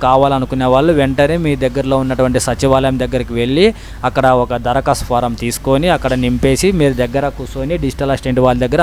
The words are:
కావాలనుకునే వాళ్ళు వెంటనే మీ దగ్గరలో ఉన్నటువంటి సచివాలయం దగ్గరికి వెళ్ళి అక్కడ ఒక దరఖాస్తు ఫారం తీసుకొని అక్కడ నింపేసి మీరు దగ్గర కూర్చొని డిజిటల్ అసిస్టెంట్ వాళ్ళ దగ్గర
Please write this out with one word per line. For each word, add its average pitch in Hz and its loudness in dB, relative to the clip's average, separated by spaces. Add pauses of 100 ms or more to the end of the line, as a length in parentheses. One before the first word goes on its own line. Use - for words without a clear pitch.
కావాలనుకునే 131 2
వాళ్ళు 151 4
వెంటనే 143 2
మీ 151 0 (100)
దగ్గరలో 135 0
ఉన్నటువంటి 127 0
సచివాలయం 131 0
దగ్గరికి 123 -4
వెళ్ళి 135 2 (440)
అక్కడ 131 0 (160)
ఒక 120 -2 (100)
దరఖాస్తు 127 0
ఫారం 120 0 (120)
తీసుకొని 135 0
అక్కడ 131 -2 (120)
నింపేసి 135 2 (100)
మీరు 139 2 (100)
దగ్గర 127 -2 (140)
కూర్చొని 135 -6 (100)
డిజిటల్ 139 -2
అసిస్టెంట్ 127 0
వాళ్ళ 123 2
దగ్గర 143 0